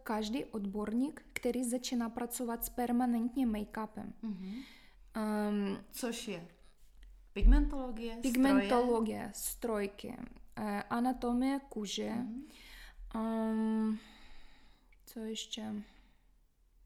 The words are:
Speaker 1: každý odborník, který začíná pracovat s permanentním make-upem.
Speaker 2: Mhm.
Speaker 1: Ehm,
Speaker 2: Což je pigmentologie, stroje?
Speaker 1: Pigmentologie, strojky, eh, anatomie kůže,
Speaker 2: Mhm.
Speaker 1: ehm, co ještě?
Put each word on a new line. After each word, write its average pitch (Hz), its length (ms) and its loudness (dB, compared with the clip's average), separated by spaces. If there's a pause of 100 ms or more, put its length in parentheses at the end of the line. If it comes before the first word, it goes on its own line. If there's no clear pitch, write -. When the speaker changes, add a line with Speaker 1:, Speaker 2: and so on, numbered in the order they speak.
Speaker 1:
každý 220 420 -2
odborník, 214 880 -2
který 247 300 0
začíná 240 460 -2
pracovat 233 560 -4
s - 40 -8
permanentním 240 840 2
make-upem. 214 680 -6
Speaker 2:
Mhm. 190 320 -8 (600)
Speaker 1:
Ehm, 208 800 0
Speaker 2:
Což 233 360 -6
je 175 200 -8 (880)
pigmentologie, 254 840 6
stroje? 240 40 -8 (120)
Speaker 1:
Pigmentologie, 240 1000 4
strojky, - 840 -4 (380)
eh, 208 280 -2
anatomie 254 760 0 (100)
kůže, 214 400 -4
Speaker 2:
Mhm. 240 320 -6 (720)
Speaker 1:
ehm, 220 840 0 (1080)
co - 140 -14
ještě? 220 540 -6 (1120)